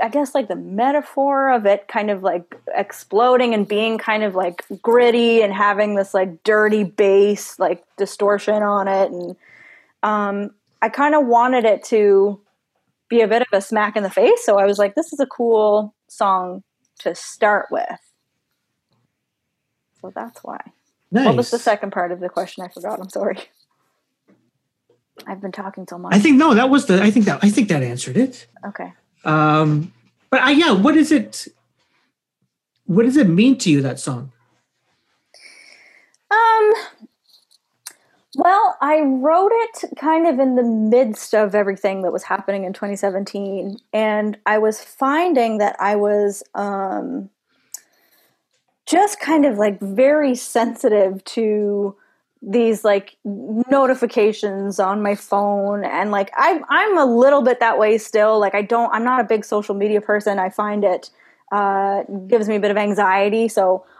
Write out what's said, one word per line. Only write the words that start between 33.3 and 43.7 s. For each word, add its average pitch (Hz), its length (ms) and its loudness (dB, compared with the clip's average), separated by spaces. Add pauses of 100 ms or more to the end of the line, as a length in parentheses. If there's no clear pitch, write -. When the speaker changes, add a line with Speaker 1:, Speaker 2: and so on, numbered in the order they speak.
Speaker 2:
to - 120 -2
you, 143 120 4
that 127 180 -6
song? 131 320 -10 (2000)
Speaker 1:
Um, 440 420 4 (1600)
well, 370 440 2
I 302 220 2
wrote 302 520 2
it 453 440 -4
kind 320 280 0
of 285 140 0
in 262 160 0
the 247 80 2
midst 220 720 0
of 208 200 0
everything 196 500 -2
that 180 100 -2
was - 100 -6
happening 196 400 -6
in 180 80 -6
twenty 202 240 -8
seventeen. 196 800 -6 (140)